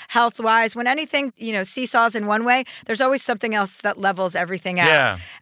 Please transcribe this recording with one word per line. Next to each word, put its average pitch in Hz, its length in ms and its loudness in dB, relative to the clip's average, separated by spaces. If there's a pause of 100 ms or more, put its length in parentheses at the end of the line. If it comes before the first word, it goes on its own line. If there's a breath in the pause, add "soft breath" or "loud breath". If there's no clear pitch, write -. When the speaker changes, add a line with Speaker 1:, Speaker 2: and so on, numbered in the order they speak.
Speaker 1:
health-wise. 226 680 2
When 240 140 -2
anything, 285 480 -2
you 226 160 -8
know, 196 100 -2
seesaws 233 540 0
in 208 100 -4
one 214 180 0
way, 247 200 2 (220 loud breath)
there's 220 140 -4
always 262 220 2
something 226 320 -4
else 196 280 -2
that 202 140 -2
levels 190 380 -2
everything 180 460 -4
out. 170 80 6
Speaker 2:
Yeah. 127 300 4 (240 loud breath)